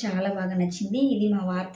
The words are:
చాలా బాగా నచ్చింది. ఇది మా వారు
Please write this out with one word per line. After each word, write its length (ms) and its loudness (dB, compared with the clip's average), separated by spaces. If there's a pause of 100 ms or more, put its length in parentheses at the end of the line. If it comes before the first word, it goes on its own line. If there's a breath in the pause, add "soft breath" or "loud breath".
చాలా 240 0 (100)
బాగా 240 -2
నచ్చింది. 380 -2 (140)
ఇది 200 2
మా 160 0
వారు 260 -2